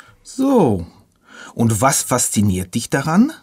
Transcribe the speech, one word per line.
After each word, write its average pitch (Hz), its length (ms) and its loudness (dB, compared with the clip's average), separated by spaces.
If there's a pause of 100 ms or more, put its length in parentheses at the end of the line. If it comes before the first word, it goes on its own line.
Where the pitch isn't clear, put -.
(220)
So. 190 640 0 (720)
Und 113 260 0
was 135 220 0
fasziniert 104 720 -2
dich 117 140 -6
daran? 160 420 2 (120)